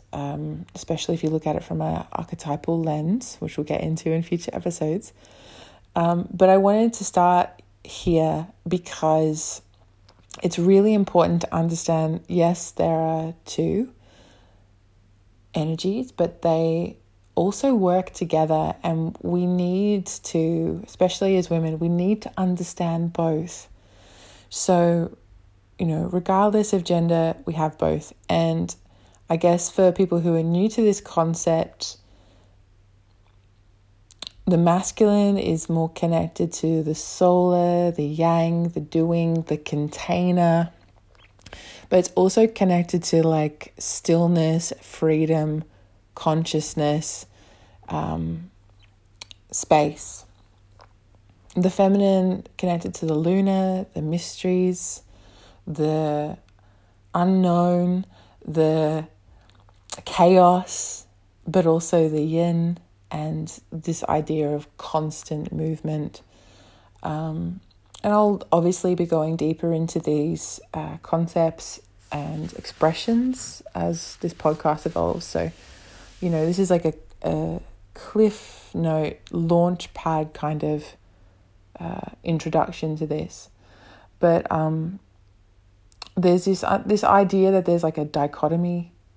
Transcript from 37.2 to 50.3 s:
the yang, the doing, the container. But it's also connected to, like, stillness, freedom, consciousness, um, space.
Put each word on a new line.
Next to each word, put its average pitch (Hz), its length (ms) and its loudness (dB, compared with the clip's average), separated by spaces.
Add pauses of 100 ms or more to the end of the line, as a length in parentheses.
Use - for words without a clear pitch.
the 156 120 -2
yang, 165 640 2
the 170 120 -8
doing, 165 640 0
the 151 120 -4
container. 170 1120 0 (1160)
But 185 120 4
it's 180 100 0
also 190 360 4
connected 180 580 2
to, 165 220 4
like, 156 520 0
stillness, 165 1040 0
freedom, 156 840 0 (500)
consciousness, 156 1080 -2 (640)
um, 82 640 -6 (1000)
space. - 760 0 (1300)